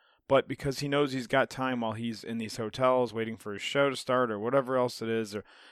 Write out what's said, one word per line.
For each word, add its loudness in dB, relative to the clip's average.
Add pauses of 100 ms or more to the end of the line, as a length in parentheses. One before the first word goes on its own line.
(280)
but 6
because -4
he -4
knows 2
he's -4
got 2
time -2
while -2
he's -6
in -6
these -6
hotels 2
waiting -4
for -10
his -8
show 2
to -2
start 2
or -4
whatever 2
else 0
it -4
is, -2
or -6 (280)